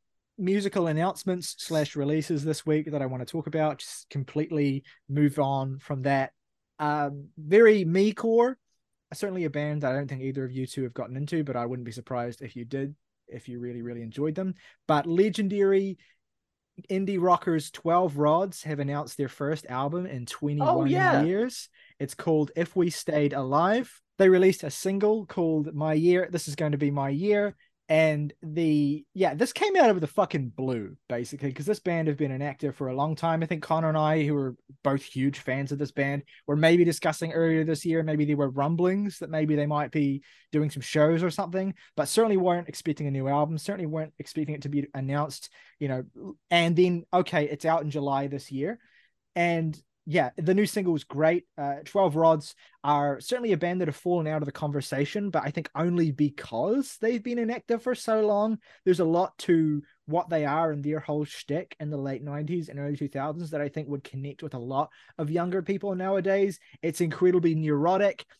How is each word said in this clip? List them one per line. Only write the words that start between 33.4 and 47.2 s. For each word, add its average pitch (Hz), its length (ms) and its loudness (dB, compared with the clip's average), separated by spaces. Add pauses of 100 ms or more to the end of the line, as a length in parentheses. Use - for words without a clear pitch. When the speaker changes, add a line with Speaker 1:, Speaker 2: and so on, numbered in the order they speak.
Speaker 1:
I 160 60 -2
think 160 160 -4
Connor 160 260 0
and 156 80 0
I, 156 280 2
who 147 100 0
were 135 200 -2 (280)
both 139 180 0
huge 135 380 -2
fans 135 320 -4
of 143 80 -4
this 143 120 -4
band, 139 300 -2 (240)
were 147 100 0
maybe 165 280 6
discussing 165 480 0
earlier 160 320 4
this 156 220 -2
year, 165 180 2
maybe 151 220 2
there 147 120 2
were 139 140 2
rumblings 175 680 0
that 156 120 -8
maybe 156 240 2
they 147 100 2
might 147 240 -2
be 139 320 0 (300)
doing 151 180 0
some 131 140 -8
shows 160 400 4
or 175 80 0
something, 185 420 -4 (220)
but 147 120 0
certainly 214 300 4
weren't 175 320 2
expecting 147 380 -4
a 139 40 -2
new 135 160 -2
album, 151 300 0
certainly 190 300 -6
weren't 156 320 -6
expecting 151 340 -6
it 143 100 -10
to 143 60 -8
be 143 240 -2
announced, 135 560 -4 (300)
you 147 80 -2
know, 127 480 -8 (160)
and 170 240 4
then, 175 360 4
okay, 175 380 2